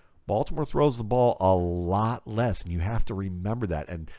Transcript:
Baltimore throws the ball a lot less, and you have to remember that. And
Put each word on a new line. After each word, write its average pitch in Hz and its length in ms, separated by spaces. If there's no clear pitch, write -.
Baltimore 139 380
throws 143 320
the 117 60
ball 120 360
a 95 140
lot 90 760
less, 110 360
and 85 80
you 85 80
have 110 260
to 113 80
remember 98 540
that. 78 200
And 82 320